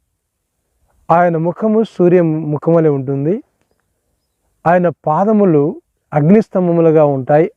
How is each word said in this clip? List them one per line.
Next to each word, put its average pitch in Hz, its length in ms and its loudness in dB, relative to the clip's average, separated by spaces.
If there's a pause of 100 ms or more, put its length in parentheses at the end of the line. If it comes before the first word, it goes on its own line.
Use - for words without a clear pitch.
(1120)
ఆయన 170 260 2
ముఖము 214 460 -2
సూర్య 180 400 0
ముఖం 156 520 -4
వలె 160 140 2
ఉంటుంది, 139 540 -4 (1200)
ఆయన 180 220 2
పాదములు 180 960 0 (320)
అగ్నిస్తంభములుగా 170 920 2
ఉంటాయి 147 520 0